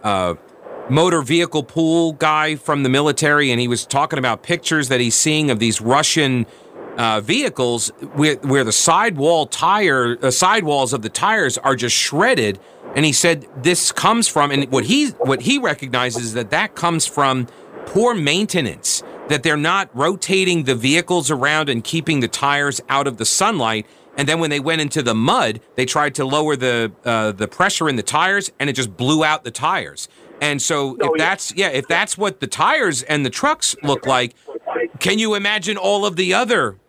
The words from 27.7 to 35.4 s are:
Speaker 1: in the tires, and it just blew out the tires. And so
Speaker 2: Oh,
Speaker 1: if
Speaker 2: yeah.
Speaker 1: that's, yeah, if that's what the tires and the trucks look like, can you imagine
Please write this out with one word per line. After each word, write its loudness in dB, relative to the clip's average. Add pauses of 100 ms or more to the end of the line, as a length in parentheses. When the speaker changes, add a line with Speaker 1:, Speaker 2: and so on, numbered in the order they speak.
Speaker 1:
in 0
the -2
tires, 0
and -2
it -2
just -4
blew 2
out 0
the -8
tires. -4 (320)
And -2
so -2
Speaker 2:
Oh, 0
Speaker 1:
if 0
Speaker 2:
yeah. 2
Speaker 1:
that's, -4
yeah, 0
if -2
that's 0
what -4
the -6
tires 0
and -2
the -2
trucks -2
look 0
like, 2 (640)
can 0
you 0
imagine -2